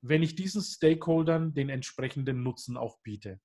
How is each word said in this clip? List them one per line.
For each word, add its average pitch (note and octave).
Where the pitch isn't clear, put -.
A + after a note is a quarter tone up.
wenn D#3
ich D#3+
diesen F#3+
Stakeholdern D#3+
den C#3
entsprechenden C3
Nutzen B2
auch A#2+
biete. G#2